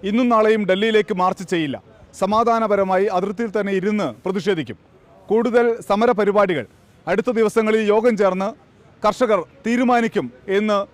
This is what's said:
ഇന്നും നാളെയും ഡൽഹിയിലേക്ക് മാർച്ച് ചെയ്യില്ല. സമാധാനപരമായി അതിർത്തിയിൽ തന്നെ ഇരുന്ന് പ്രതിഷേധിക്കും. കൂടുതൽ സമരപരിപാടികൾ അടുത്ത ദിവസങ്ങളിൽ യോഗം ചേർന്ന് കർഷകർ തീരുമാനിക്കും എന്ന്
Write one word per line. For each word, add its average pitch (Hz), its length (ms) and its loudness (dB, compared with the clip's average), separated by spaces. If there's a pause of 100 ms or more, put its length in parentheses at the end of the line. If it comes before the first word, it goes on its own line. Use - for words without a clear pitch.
(100)
ഇന്നും 240 220 0
നാളെയും 220 360 2
ഡൽഹിയിലേക്ക് 214 540 0
മാർച്ച് 185 300 -2
ചെയ്യില്ല. 156 240 -4 (440)
സമാധാനപരമായി 202 840 0 (100)
അതിർത്തിയിൽ 202 400 -4
തന്നെ 202 240 -2
ഇരുന്ന് 208 260 -2 (180)
പ്രതിഷേധിക്കും. 180 540 -4 (520)
കൂടുതൽ 233 360 2 (220)
സമരപരിപാടികൾ 202 760 0 (460)
അടുത്ത 196 200 -2 (100)
ദിവസങ്ങളിൽ 220 420 2 (100)
യോഗം 226 280 2
ചേർന്ന് 190 280 0 (560)
കർഷകർ 214 380 0 (240)
തീരുമാനിക്കും 233 600 0 (320)
എന്ന് 208 200 0 (160)